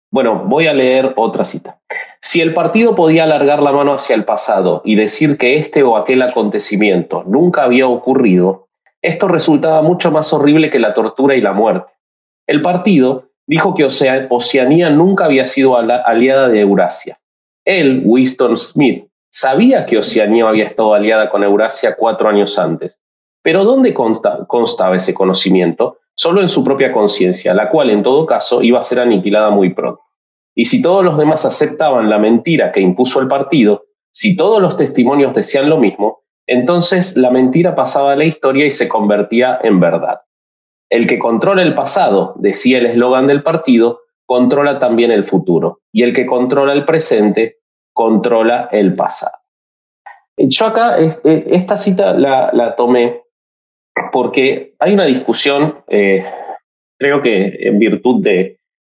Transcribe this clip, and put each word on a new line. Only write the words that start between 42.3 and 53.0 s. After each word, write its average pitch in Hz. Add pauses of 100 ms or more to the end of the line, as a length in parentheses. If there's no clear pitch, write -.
decía 123
el 120
eslogan 127
del 143
partido, 120 (260)
controla 135
también 117
el 101
futuro. 85 (120)
Y 110
el 120
que 127
controla 135
el 143
presente, 113 (340)
controla 113
el 98
pasado". - (960)
Yo -
acá, 226
eh, 160
esta 185
cita 190
la, 135
la 117
tomé 120 (920)